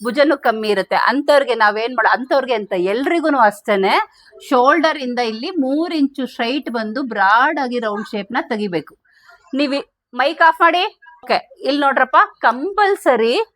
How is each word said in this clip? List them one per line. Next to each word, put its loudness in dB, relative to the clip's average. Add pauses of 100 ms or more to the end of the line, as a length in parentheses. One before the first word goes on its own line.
ಭುಜನೂ 2
ಕಮ್ಮಿ -2
ಇರುತ್ತೆ. -2
ಅಂಥವ್ರಿಗೆ 2
ನಾವೇನ್ 0
ಮಾಡ-, 2
ಅಂಥವ್ರಿಗೆ 0
ಅಂತ -6
ಎಲ್ರಿಗೂನು 0
ಅಷ್ಟೇನೆ 2 (560)
ಶೋಲ್ಡರ್ 2
ಇಂದ -6
ಇಲ್ಲಿ -4
ಮೂರ್ -2
ಇಂಚು -2
ಸ್ಟ್ರೈಟ್ -6
ಬಂದು -6
ಬ್ರಾಡ್ 2
ಆಗಿ -4
ರೌಂಡ್ -6
ಶೇಪ್ -8
ನ -4 (120)
ತೆಗಿಬೇಕು. -6 (560)
ನೀವ್ -2
ಇ-, -6 (260)
ಮೈಕ್ 0
ಆಫ್ 0
ಮಾಡಿ. 2 (400)
ಓಕೆ, -2
ಇಲ್ಲಿ -2
ನೋಡ್ರಪ್ಪ, 2 (240)
ಕಂಪಲ್ಸರಿ 0 (160)